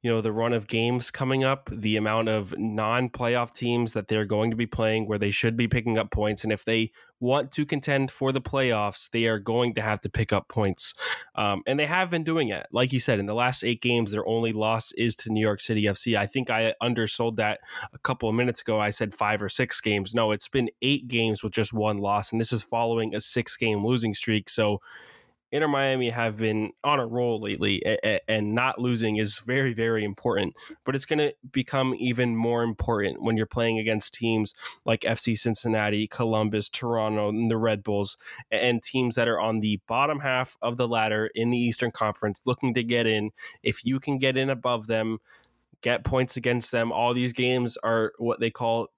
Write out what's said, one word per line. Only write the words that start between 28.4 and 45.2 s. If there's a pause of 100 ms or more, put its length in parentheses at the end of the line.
not
losing
is
very,
very
important. (280)
But
it's
gonna (180)
become
even
more
important
when
you're
playing
against
teams (320)
like
F
C
Cincinnati,
Columbus,
Toronto,
and
the
Red
Bulls, (340)
a-,
and
teams
that
are
on
the
bottom
half
of
the
ladder
in
the
Eastern
Conference,
looking
to
get
in. (320)
If
you
can
get
in
above
them, (600)